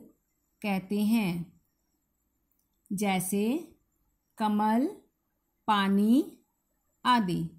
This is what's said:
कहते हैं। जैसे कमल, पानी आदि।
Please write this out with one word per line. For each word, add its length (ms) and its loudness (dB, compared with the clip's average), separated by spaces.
कहते 400 -4
हैं। 600 -2
जैसे 840 -2
कमल, 500 0
पानी 680 2
आदि। 540 0